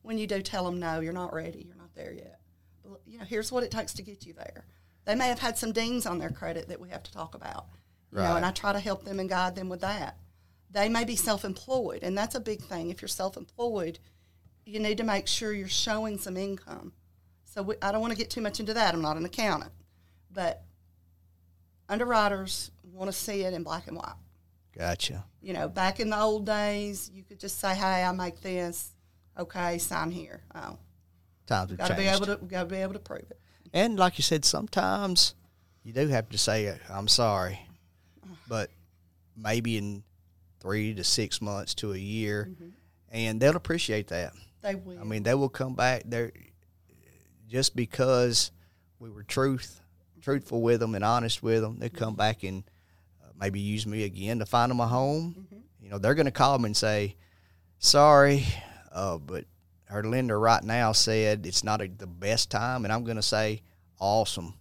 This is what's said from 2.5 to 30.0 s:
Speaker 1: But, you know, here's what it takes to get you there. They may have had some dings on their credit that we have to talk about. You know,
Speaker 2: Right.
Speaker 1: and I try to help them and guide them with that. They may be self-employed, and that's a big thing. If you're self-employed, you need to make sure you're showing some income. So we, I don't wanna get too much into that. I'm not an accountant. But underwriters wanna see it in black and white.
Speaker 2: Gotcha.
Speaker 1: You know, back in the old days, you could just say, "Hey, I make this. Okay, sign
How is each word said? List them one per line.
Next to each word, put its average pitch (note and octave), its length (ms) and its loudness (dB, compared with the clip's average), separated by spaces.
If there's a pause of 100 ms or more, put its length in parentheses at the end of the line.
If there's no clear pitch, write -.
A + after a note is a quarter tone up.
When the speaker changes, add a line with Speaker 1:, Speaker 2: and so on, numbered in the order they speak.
Speaker 1:
But, G3 240 -20
you A3+ 120 -20
know, G#3+ 60 -14
here's G#3+ 280 -4
what B3 100 0
it - 80 -4
takes - 240 -6
to - 80 -10
get G3+ 240 -18
you E3+ 60 -20
there. - 320 -16 (400)
They G3+ 100 0
may B3+ 140 2
have A#3+ 120 0
had A#3+ 180 -2
some A3+ 140 -4
dings A#3 340 -2
on F3 120 -2
their - 120 -6
credit E3 380 -8
that F#3+ 120 -12
we F3+ 80 -18
have - 140 -12
to - 100 -18
talk D#3+ 220 -8
about. - 320 -12 (460)
You G#2 60 -4
know, G2+ 60 2
Speaker 2:
Right. E3+ 140 4
Speaker 1:
and F3 80 0
I F#3 60 2
try G3+ 200 -2
to G3+ 80 -2
help F#3+ 240 -6
them G3 160 -6
and F#3+ 80 -4
guide F3+ 260 0
them F#3 140 -8
with F3+ 140 -8
that. F#3 340 -4 (540)
They G3+ 180 2
may A#3 160 2
be A3+ 120 -4
self-employed, G#3+ 840 -2
and F#3 160 -2
that's A3 160 -2
a C4 60 -4
big G#3+ 220 -6
thing. E3+ 280 -8
If F3 100 -10
you're - 80 -10
self-employed, G3 920 -4 (680)
you G#3+ 160 -6
need G#3 180 0
to A#3 60 -2
make G3+ 240 0
sure G#3+ 240 -2
you're G3 160 -6
showing G#3+ 500 0
some F#3 180 -8
income. F#3+ 560 -8 (520)
So - 180 -8
we, G#3 180 -4
I G3+ 120 0
don't G#3+ 80 0
wanna A#3 160 -2
get A3 140 -4
too B3 100 -4
much G#3 200 -4
into G#3+ 140 -4
that. G#3 200 4
I'm E3 80 0
not D3+ 140 0
an D#3+ 80 -4
accountant. F#3+ 480 -2 (580)
But F3+ 340 -4 (1200)
underwriters G#3 840 0 (220)
wanna F#3+ 200 -6
see G3+ 300 -4
it F#3 120 -2
in E3+ 80 -4
black D#3+ 240 -6
and D#3 100 -10
white. - 180 -10 (640)
Speaker 2:
Gotcha. F2 480 -2 (160)
Speaker 1:
You F#3+ 120 -10
know, D3+ 160 -2
back F#3+ 320 0
in A3 100 0
the G#3+ 100 0
old G#3+ 260 2
days, G#3 680 -2
you F#3+ 80 -18
could G3 180 -20
just - 180 -8
say, F#3+ 160 0
"Hey, F#3+ 300 2
I F3+ 80 2
make F3+ 280 -6
this. F3+ 500 -6 (480)
Okay, F3 400 -2
sign E3 320 -2